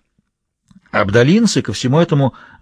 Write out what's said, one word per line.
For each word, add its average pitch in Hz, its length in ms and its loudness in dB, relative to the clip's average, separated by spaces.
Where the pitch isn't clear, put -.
Абдалинцы 127 720 2
ко 110 120 -10
всему 127 260 -2
этому 147 340 0